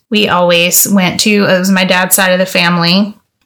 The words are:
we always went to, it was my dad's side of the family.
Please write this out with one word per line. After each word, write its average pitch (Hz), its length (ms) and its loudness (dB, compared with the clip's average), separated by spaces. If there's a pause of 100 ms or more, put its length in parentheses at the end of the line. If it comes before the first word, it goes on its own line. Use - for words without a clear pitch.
we 208 200 0
always 175 600 0
went 185 320 0
to, 208 220 0
it 180 160 2
was 190 100 -2
my 190 140 2
dad's 185 320 0
side 185 160 0
of 185 80 0
the 185 60 -2
family. 175 720 0 (300)